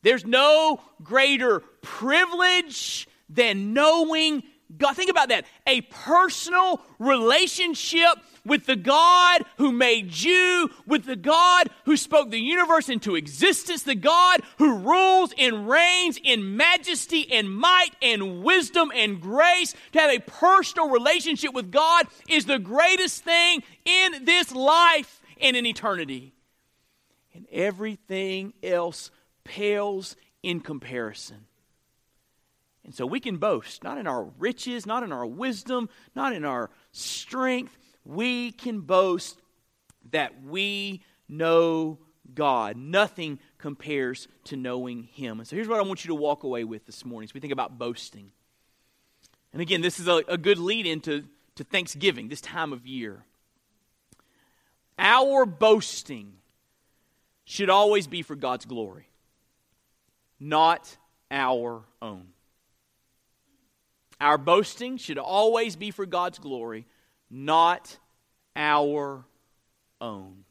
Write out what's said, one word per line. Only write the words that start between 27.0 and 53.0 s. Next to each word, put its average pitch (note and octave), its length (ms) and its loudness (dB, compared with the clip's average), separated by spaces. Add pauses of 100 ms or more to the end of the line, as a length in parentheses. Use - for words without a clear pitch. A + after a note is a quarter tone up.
And F3 180 -20
everything F#3+ 1000 -8 (100)
else F3 480 -6 (320)
pales G3+ 720 -6 (260)
in F3 200 -6
comparison. A#2 840 -12 (1400)
And C#3+ 120 -20
so B2 100 -6
we A#3 140 -6
can G#3 180 -8
boast, D#3+ 460 -6
not C#4+ 160 -10
in G3+ 80 -8
our B2 160 -6
riches, A#3+ 640 -10
not A#3+ 160 -6
in G3 80 -12
our B2 140 -8
wisdom, A3+ 640 -8 (280)
not C4+ 180 -6
in E3+ 100 -10
our B2 280 -6 (200)
strength. - 840 -8 (260)
We A#3+ 480 -6
can A3+ 300 -10
boast F#3 580 -2 (720)
that C3+ 320 -6
we G3 600 -8 (240)
know D#3+ 720 0 (340)
God. B2 440 -2
Nothing D#3+ 600 -4 (200)
compares C#3+ 680 -8 (180)
to C#3+ 120 -12
knowing B2 460 -10
Him. A#2 360 -14
And A#2 80 -18
so D3 80 -14
here's G#3+ 120 -8
what A3+ 120 -2
I G3+ 40 0
want F#3+ 200 -8
you E3 40 -14
to E3 80 -4
walk D3 260 -4
away B2 220 -6
with A2 240 -12
this - 180 -20
morning A2+ 220 -16
as - 80 -20
we C3+ 40 -16
think C#3+ 140 -8
about B2+ 240 -8
boasting. A#2 540 -12 (1200)
And D#3 80 -10
again, F3 200 -2
this F3 180 -4
is F3 80 -6
a, E3+ 200 2
a F3 100 -4
good F3 200 0
lead F#3+ 300 -4
into D3+ 400 -8 (280)
to D3+ 80 -16
Thanksgiving, D3 640 -4
this C#3+ 120 -14
time D#3+ 320 -8
of B2 140 -16
year. A2+ 380 -12 (1700)